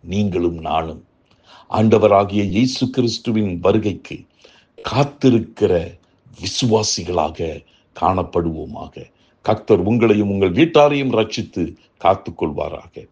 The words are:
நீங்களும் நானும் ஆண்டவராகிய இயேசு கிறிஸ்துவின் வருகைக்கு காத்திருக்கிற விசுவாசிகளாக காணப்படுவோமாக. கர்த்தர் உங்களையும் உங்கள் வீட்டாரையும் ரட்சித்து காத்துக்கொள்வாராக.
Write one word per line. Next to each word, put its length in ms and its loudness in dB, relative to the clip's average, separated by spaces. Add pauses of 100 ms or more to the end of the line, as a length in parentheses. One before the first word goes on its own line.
நீங்களும் 560 -2
நானும் 460 -6 (680)
ஆண்டவராகிய 720 4
இயேசு 460 0
கிறிஸ்துவின் 720 -2
வருகைக்கு 640 -2 (680)
காத்திருக்கிற 1080 0 (440)
விசுவாசிகளாக 1200 -4 (380)
காணப்படுவோமாக. 1120 -4 (300)
கர்த்தர் 460 2
உங்களையும் 420 2
உங்கள் 220 0
வீட்டாரையும் 640 2
ரட்சித்து 600 -4 (280)
காத்துக்கொள்வாராக. 1080 -4